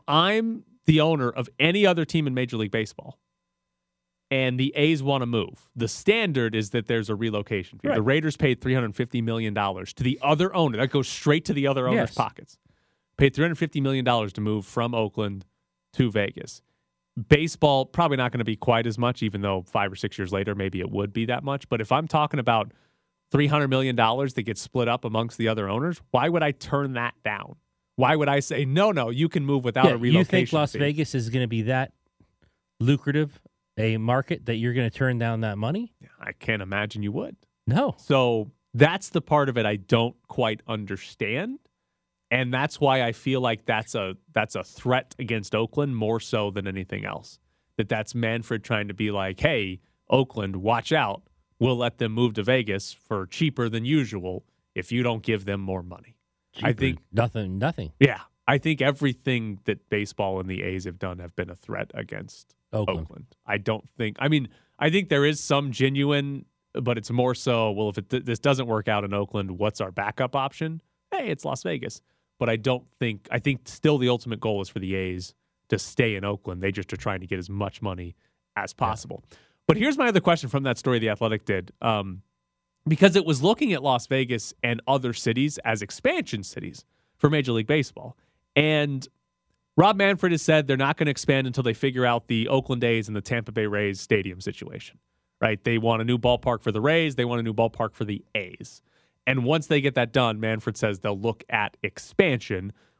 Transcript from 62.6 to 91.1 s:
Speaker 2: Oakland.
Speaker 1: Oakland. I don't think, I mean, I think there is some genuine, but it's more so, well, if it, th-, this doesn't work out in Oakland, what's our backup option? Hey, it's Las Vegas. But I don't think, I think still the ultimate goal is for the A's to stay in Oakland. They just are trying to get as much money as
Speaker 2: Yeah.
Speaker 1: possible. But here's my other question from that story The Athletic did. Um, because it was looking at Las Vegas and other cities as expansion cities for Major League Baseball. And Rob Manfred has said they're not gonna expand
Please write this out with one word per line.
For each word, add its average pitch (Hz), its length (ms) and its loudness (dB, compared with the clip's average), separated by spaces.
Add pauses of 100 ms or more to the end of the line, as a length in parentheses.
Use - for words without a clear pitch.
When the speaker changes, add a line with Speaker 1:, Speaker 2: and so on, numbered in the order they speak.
Speaker 2:
Oakland. 101 300 -2
Speaker 1:
Oakland. - 240 -16 (200)
I 104 120 -2
don't 107 300 -4 (100)
think, 110 220 -4
I 135 80 0
mean, 147 220 0 (280)
I 151 120 0
think 180 200 0
there 143 160 4
is 151 140 0
some 143 320 0
genuine, 139 720 0 (280)
but 120 240 0
it's 107 120 -8
more 123 260 2
so, 113 360 2
well, 104 180 -2
if 98 80 -6
it, 101 120 -8
th-, 131 160 -2
this 117 140 -2
doesn't 135 280 2
work 107 200 -2
out 104 160 0
in 101 100 -4
Oakland, 101 440 -2
what's 104 240 -2
our 95 100 -4
backup 107 440 -4
option? 160 460 -4 (300)
Hey, 285 180 -4
it's 156 160 -6
Las 135 180 -6
Vegas. 156 380 -8 (360)
But 117 120 0
I 113 80 0
don't 123 280 0 (140)
think, 110 320 -4
I 117 80 0
think 135 260 -2
still 147 320 2
the 123 120 2
ultimate 117 320 -2
goal 104 200 0
is 95 80 -6
for 98 100 -8
the 95 160 -4
A's 92 380 -4 (360)
to 101 100 2
stay 113 360 0
in 98 100 -6
Oakland. 98 360 -6
They 98 100 0
just 95 200 -8
are 98 60 -6
trying 98 240 -6
to 92 60 -14
get 92 120 -4
as 90 100 -10
much 101 320 -6
money 90 340 -8 (420)
as 95 200 -6
Speaker 2:
Yeah. 127 80 0
Speaker 1:
possible. 110 380 -6 (440)
But 156 100 8
here's 277 200 2
my 254 120 2
other 190 100 2
question 160 300 2
from 139 140 -2
that 123 140 0
story 123 220 0
The 110 100 0
Athletic 107 360 -2
did. 92 260 -4 (100)
Um, 98 400 -2 (640)
because 165 300 6
it 190 100 6
was 143 160 0
looking 220 300 2
at 139 100 0
Las 131 260 0
Vegas 127 540 -2
and 117 240 -2
other 127 280 0
cities 127 460 0
as 113 220 -2
expansion 202 640 -4
cities - 400 -12 (340)
for 147 120 6
Major 139 240 0
League 110 140 0
Baseball. 139 500 -4 (400)
And 147 500 2 (720)
Rob 196 180 8
Manfred 196 380 2
has 156 80 0
said 156 260 4
they're 135 80 2
not 139 220 0
gonna 151 120 0
expand 135 380 0